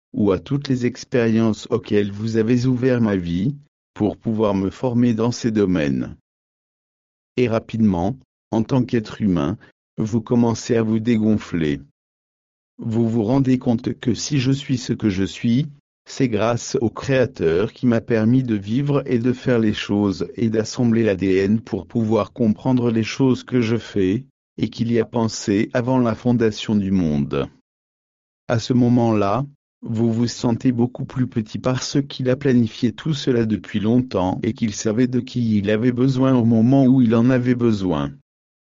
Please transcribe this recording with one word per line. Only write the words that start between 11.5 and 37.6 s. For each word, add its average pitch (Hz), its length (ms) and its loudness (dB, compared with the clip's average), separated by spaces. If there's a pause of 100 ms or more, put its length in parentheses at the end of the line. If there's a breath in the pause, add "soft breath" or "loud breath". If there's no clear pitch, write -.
Vous 117 300 -2
vous 113 160 0
rendez 127 340 2
compte 113 360 -2
que 113 200 -4
si 147 240 -4
je 131 140 0
suis 135 260 -2
ce - 140 -6
que 107 160 0
je 95 160 0
suis, 120 420 -2 (420)
c'est 135 200 -2
grâce 110 520 -2
au 110 100 0
Créateur 107 800 0
qui - 140 -4
m'a 117 140 4
permis 117 420 2
de 113 140 -2
vivre 131 500 -2
et 123 120 0
de 123 140 0
faire 123 280 0
les 107 140 2
choses 101 600 -2
et 113 140 -2
d'assembler 113 560 0
l'A 101 100 2
D 92 220 0
N 101 240 2
pour 95 260 -8
pouvoir 110 460 0
comprendre 120 580 0
les 113 140 0
choses 127 400 0
que 123 160 -2
je 117 160 0
fais, 104 480 -2 (340)
et 110 100 -2
qu'il 117 220 -4
y 117 80 2
a 110 60 2
pensé 110 680 -2
avant 127 260 0
la 117 180 0
fondation 113 580 0
du 98 160 0
monde. 71 580 0 (1000)
À 117 100 0
ce 123 140 -4
moment-là, 117 720 2 (360)
vous 117 300 0
vous 117 140 0
sentez 123 460 0
beaucoup 123 320 -2
plus 127 220 -4
petit 110 320 -6
parce 127 440 -2
qu'il 135 260 -6
a 127 80 2
planifié 123 560 2
tout 160 220 -6
cela 120 320 0
depuis 107 340 -4
longtemps 110 640 0
et 113 100 0
qu'il 110 220 -4
savait 110 320 0
de 123 140 -2
qui 117 360 -2
il 101 140 0
avait 113 220 2
besoin 131 420 2
au 120 100 2
moment 117 400 4
où 131 160 6
il 113 140 4
en 117 160 4
avait 127 240 2
besoin. 95 580 0 (500)